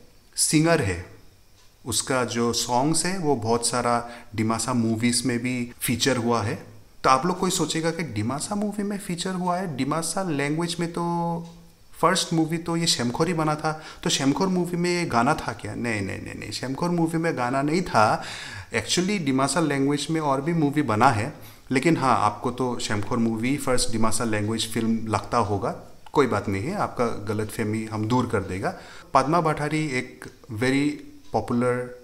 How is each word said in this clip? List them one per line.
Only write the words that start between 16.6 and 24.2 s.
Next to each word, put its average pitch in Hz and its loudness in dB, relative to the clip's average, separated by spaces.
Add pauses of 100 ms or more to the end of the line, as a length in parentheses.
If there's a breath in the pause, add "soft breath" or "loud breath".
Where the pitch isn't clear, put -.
movie 165 2
में 160 0
गाना 127 0
नहीं 151 0
था। 117 4 (520 loud breath)
Actually 185 0
डिमासा 135 2
language 143 0
में 160 0
और 139 0
भी 165 0
movie 147 2
बना 117 6
है, 123 -2 (380 loud breath)
लेकिन 139 4
हाँ, 123 4
आपको 104 0
तो 123 -2
शेमखोर 107 -2
movie 113 0
first 127 2
डिमासा 110 4